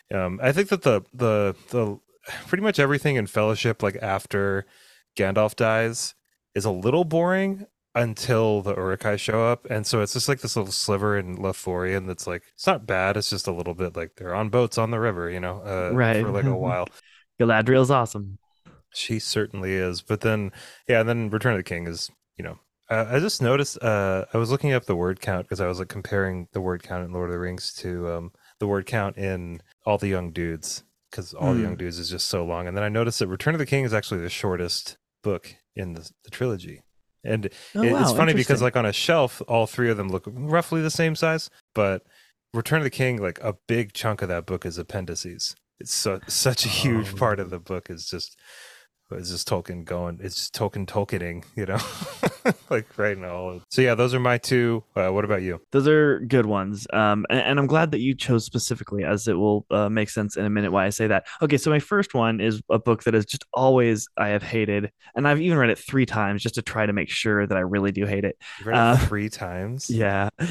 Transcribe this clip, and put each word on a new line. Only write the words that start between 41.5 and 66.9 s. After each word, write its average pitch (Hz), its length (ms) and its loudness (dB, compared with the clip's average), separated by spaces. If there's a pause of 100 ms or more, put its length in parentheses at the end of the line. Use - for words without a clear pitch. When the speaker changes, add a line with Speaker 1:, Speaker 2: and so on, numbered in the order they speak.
Speaker 1:
but 98 280 2 (500)
Return 117 260 0
of 151 60 0
the 127 40 0
King, 127 320 0
like, 90 220 -4
a 110 100 -2 (140)
big 117 260 0
chunk 107 280 -2
of 95 80 -2
that 85 160 -4
book 92 200 -6
is 85 120 -8
appendices. 87 800 -8 (240)
It's - 140 -8
su-, 95 340 -2
such - 380 0
a 117 40 0
huge 107 440 0
Speaker 2:
Oh. 98 40 -12
Speaker 1:
part 107 220 2
of 92 100 -6
the 90 100 -8
book 87 300 -8
is 82 180 -12
just, - 320 -10 (720)
it's 90 180 -10
just 87 180 -6
Tolkien 87 380 -4
going, 87 360 -6
it's 92 140 -8
just - 200 -6
Tolkien 98 300 -4
Tolkiening, 87 600 -4 (100)
you 104 100 -4
know, 95 140 -2
<laughs> - 880 -4
like, 113 280 -4
right 104 200 0
now. 90 520 -8
So - 120 2
yeah, 123 140 4
those 123 180 2
are 127 60 2
my 123 180 4
two. 117 460 2 (140)
Uh, 92 140 2
what 101 120 2
about 101 200 0
you? 87 180 -4 (100)
Speaker 2:
Those 135 160 4
are 151 340 6
good 123 240 4
ones. 101 460 -2
Um, 104 380 4
and, 127 100 2
and 139 200 2
I'm 139 80 4
glad 156 240 4
that 135 100 0
you 131 140 0
chose 120 280 2
specifically, 107 600 -4
as 104 240 0
it 101 60 4
will, 104 360 4
uh, 104 160 4
make 107 220 0
sense 107 260 -2
in 95 100 -2
a 104 40 0
minute 104 240 2
why 98 120 4
I 101 40 2
say 110 180 0
that. 98 180 2 (160)
Okay, 147 160 4
so 156 120 0
my 151 100 4
first 202 360 0
one 113 260 2
is 110 280 0
a 110 100 4
book 113 240 2
that 110 120 4
is 107 100 4
just - 280 -8
always 123 540 4 (100)
I 104 120 2
have 104 140 0
hated, 104 480 0 (240)
and 135 120 0
I've 147 120 4
even 170 180 2
read 123 120 6
it 107 80 2
three 131 280 2
times 101 380 0
just 113 120 -4
to 113 60 -4
try 110 240 -2
to 104 80 2